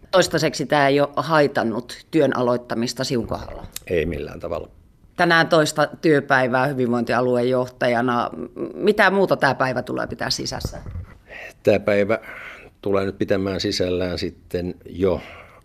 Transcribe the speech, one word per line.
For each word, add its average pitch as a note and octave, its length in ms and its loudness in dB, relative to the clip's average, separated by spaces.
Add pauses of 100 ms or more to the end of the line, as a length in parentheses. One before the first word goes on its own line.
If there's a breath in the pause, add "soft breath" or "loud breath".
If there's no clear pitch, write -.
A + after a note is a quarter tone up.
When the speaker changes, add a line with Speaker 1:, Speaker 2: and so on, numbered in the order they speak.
(120)
Speaker 1:
Toistaiseksi E3 540 2
tämä C#3+ 220 4
ei C#3 120 4
ole C#3+ 160 2
haitannut C#3 960 0
työn C#3+ 260 4
aloittamista A#2+ 680 -2
sinun A#2 240 -2
kohdalla? - 380 -8 (220)
Speaker 2:
Ei E2 180 2
millään E2 340 -8
tavalla. E2 300 -8 (460)
Speaker 1:
Tänään E3 320 4
toista D3+ 400 2 (140)
työpäivää C3+ 680 2
hyvinvointialueen B2 800 0
johtajana. B2 800 0 (440)
Mitä G3 380 4
muuta F3+ 260 2
tämä C3 180 4
päivä C3 260 -2
tulee B2+ 260 -4
pitää B2 220 -6
sisässä? - 480 -8 (840 loud breath)
Speaker 2:
Tämä G2+ 160 4
päivä G2+ 400 2 (640 loud breath)
tulee G2 240 0
nyt G2 120 -4
pitämään G2 420 0
sisällään F2+ 600 -2
sitten F2 560 -6 (100)
jo F2+ 360 0 (440 loud breath)